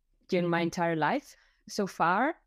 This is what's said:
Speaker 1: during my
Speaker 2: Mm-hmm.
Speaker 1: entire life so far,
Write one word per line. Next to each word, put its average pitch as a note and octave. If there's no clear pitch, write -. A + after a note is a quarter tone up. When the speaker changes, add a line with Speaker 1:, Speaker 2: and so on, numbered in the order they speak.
Speaker 1:
during F3
my E3+
Speaker 2:
Mm-hmm. E3+
Speaker 1:
entire E3+
life D#3+
so G3+
far, G3